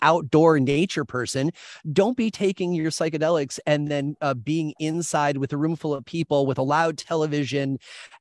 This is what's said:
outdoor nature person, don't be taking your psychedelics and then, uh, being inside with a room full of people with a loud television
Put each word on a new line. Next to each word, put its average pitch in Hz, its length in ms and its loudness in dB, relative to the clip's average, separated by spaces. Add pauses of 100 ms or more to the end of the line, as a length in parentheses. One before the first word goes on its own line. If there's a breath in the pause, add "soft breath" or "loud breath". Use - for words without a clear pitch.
outdoor 156 560 6
nature 143 460 0
person, 131 440 -2 (420 loud breath)
don't 202 240 2
be 226 140 0
taking 190 440 -2
your 160 180 0
psychedelics 156 720 0
and 147 220 2
then, 147 340 -2
uh, 139 140 0
being 151 440 -2
inside 156 580 -2
with 135 160 -4
a 143 40 -2
room 156 180 0
full 147 200 -4
of 131 100 -10
people 147 400 0
with 135 140 0
a 131 40 0
loud 156 360 0
television 143 800 -2 (420 loud breath)